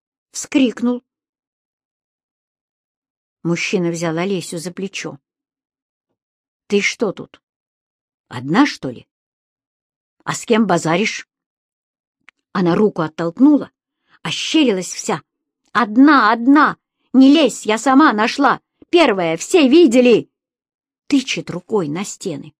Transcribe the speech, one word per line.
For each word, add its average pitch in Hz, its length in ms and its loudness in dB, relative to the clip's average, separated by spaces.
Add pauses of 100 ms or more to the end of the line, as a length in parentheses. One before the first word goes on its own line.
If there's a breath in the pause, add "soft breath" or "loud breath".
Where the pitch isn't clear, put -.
(320)
вскрикнул. 247 720 -2 (2500)
Мужчина 170 460 -4
взял 165 280 -6
Олесю 180 420 -6
за 175 120 -12
плечо. 170 480 -12 (1500)
«Ты 202 120 0
что 196 320 -4
тут, - 300 -16 (880)
одна, 147 360 -2
что - 260 -8
ли? - 180 -20 (1120)
А 151 100 -8
с - 120 -12
кем 220 220 0
базаришь?» 175 600 -2 (1300)
Она 175 200 0
руку 196 280 0
оттолкнула, 170 720 0 (500)
ощерилась 196 720 -2
вся. - 280 -8 (520)
«Одна, 233 580 4
одна! 240 460 2 (340)
Не 262 220 6
лезь, 294 320 0
я 214 120 -2
сама 269 360 2
нашла! 226 480 0 (280)
Первая, 196 460 2
все 294 320 2
видели!» 247 640 4 (800)
Тычет 254 420 -4
рукой 180 400 -4
на 180 160 -8
стены. 147 540 -12